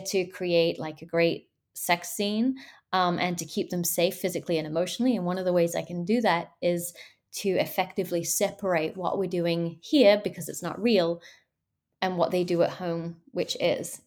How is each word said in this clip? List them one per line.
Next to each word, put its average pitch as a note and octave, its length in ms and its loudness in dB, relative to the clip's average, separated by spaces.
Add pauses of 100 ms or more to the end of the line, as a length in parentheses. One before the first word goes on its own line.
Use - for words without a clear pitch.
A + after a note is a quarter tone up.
to F#3 180 0
create, E3+ 540 2
like, D#3+ 220 -8
a F3 40 -14
great E3+ 440 0 (240)
sex - 360 -2
scene, A3 480 -2 (360)
um, F3+ 260 2
and F3 180 -2
to E3+ 80 -8
keep - 240 -4
them F3 140 -2
safe F3+ 320 0
physically F3 420 -2
and D#3 80 -2
emotionally. F3+ 520 0
And F3 80 -2
one F3+ 120 -2
of F#3 80 -4
the F3+ 80 2
ways E3+ 220 2
I E3 80 -2
can F3 220 -8
do A3 160 2
that F3 400 2
is F3 320 -2 (400)
to - 160 -4
effectively F3 720 0
separate F#3 720 -2
what F#3 220 -2
we're F#3+ 100 0
doing E3+ 540 -2
here, G#3 420 6
because - 240 -6
it's D#3 160 -10
not F3 180 -8
real, F3 400 2 (800)
and F#3 160 -2
what E3+ 140 2
they F3+ 120 2
do F3 180 2
at - 100 2
home, E3+ 460 -6 (140)
which - 280 -4
is, - 480 -2